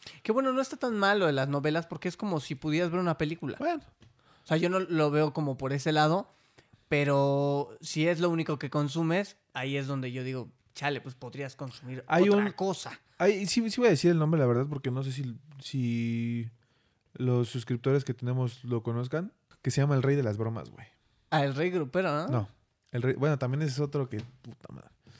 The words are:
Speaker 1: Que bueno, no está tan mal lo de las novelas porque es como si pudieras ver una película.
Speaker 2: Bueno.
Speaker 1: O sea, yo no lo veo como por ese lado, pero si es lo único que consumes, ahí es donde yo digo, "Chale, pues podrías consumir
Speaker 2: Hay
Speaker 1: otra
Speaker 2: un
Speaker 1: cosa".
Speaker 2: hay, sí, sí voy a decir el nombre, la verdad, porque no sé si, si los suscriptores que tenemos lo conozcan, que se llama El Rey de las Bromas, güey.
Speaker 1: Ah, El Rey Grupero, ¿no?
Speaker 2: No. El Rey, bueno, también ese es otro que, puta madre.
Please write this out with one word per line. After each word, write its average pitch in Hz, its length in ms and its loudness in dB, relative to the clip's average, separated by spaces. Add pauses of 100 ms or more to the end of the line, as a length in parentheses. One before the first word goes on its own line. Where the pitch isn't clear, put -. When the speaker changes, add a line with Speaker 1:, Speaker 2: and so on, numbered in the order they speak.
(240)
Speaker 1:
Que - 80 0
bueno, 262 220 2
no 262 80 2
está 262 160 -6
tan 240 200 -2
mal 202 220 4
lo 190 60 4
de 156 80 4
las 135 160 0
novelas 151 380 0
porque 170 200 -8
es 175 100 -4
como 190 220 -2
si - 160 -8
pudieras 156 360 0
ver 180 100 0
una 175 160 0
película. 156 420 -4
Speaker 2:
Bueno. 320 220 -2 (640)
Speaker 1:
O - 40 -20
sea, 160 100 2
yo 170 120 2
no 190 100 2
lo 160 320 2
veo 151 220 2
como 143 240 -2
por 131 160 -2
ese 143 180 0
lado, 156 400 2 (560)
pero 143 800 2 (120)
si 160 260 0
es 170 120 2
lo 175 100 4
único 165 300 0
que 139 100 -8
consumes, 160 680 0 (160)
ahí 135 220 -4
es 139 120 -2
donde 131 240 -4
yo 127 120 -6
digo, 127 260 -6 (260)
"Chale, 143 260 -4
pues 131 140 -12
podrías 127 400 -10
consumir 127 520 -12
Speaker 2:
Hay 180 220 6
Speaker 1:
otra 208 160 4
Speaker 2:
un 202 60 -2
Speaker 1:
cosa". - 460 -6 (200)
Speaker 2:
hay, 202 300 2
sí, 226 240 2
sí 247 100 -4
voy 247 60 6
a 220 40 8
decir 170 200 4
el 170 80 4
nombre, 156 200 4
la 139 60 4
verdad, 123 240 2
porque 135 220 -4
no 131 120 -2
sé 135 80 -4
si, 127 240 -6 (240)
si 117 880 -2 (680)
los 123 340 2
suscriptores 131 560 0
que 127 80 -2
tenemos 123 500 -2
lo 120 200 -2
conozcan, 123 500 -4 (300)
que 131 80 0
se 139 100 2
llama 143 140 4
El 131 80 2
Rey 135 120 2
de 143 80 2
las 104 140 0
Bromas, 107 320 -4
güey. - 160 -20 (460)
Speaker 1:
Ah, 156 120 2
El 139 120 -2
Rey 165 160 0
Grupero, 175 400 0
¿no? 151 180 -2
Speaker 2:
No. 117 200 0 (420)
El 120 100 -4
Rey, 127 140 2
bueno, 143 240 2
también 135 240 -2
ese 147 80 0
es 127 80 -4
otro 143 280 -2
que, 107 140 -6 (220)
puta - 280 -18
madre. - 160 -18 (320)